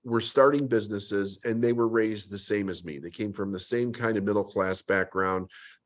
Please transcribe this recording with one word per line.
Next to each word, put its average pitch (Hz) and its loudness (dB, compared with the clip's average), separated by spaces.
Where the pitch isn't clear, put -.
were 117 0
starting 139 4
businesses, 101 -2
and 117 0
they 120 4
were 117 2
raised 110 0
the 101 -8
same 101 -2
as 85 -6
me. 78 -10
They 78 -12
came 104 -6
from 98 -6
the 95 -4
same 120 -2
kind 113 0
of 98 0
middle 104 2
class 95 -2
background. 95 0